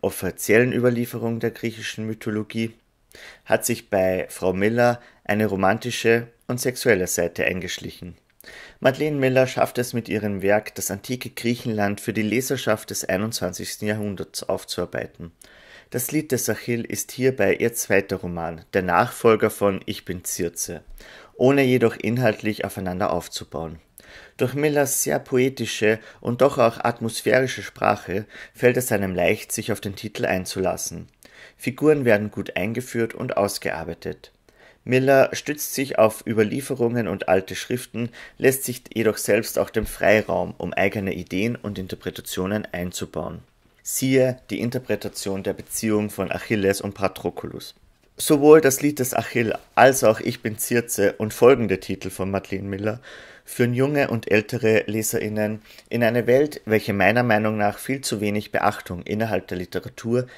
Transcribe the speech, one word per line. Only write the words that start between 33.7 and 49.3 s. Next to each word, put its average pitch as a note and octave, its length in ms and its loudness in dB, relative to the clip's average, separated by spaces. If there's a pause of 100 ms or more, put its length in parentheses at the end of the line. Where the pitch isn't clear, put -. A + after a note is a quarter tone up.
Miller C3 480 4
stützt - 420 -8
sich C3+ 240 -2
auf - 280 2
Überlieferungen A#2 800 -2
und F#2 200 -4
alte F#2+ 260 4
Schriften, A#2+ 560 -6 (280)
lässt C3 260 2
sich B2 180 -8 (100)
jedoch A2 240 2
selbst G#2+ 420 0
auch - 120 0
den G#2+ 160 -2
Freiraum, F2+ 720 2
um F2+ 140 -6
eigene F#2+ 420 -2
Ideen G2+ 420 -4
und G2+ 220 -8
Interpretationen F#2+ 920 -6
einzubauen. E2+ 720 -8 (400)
Siehe C3 580 2 (100)
die G#2 100 -4
Interpretation G#2 800 -4
der G2 100 -4
Beziehung G#2+ 580 -2
von F#2+ 220 -4
Achilles G2 480 0
und G2+ 140 -8
Patroklos. - 800 -6 (420)
Sowohl D3+ 440 8
das C3+ 220 2
Lied G#2+ 160 0
des B2 160 -2
Achill A#2 400 -2 (200)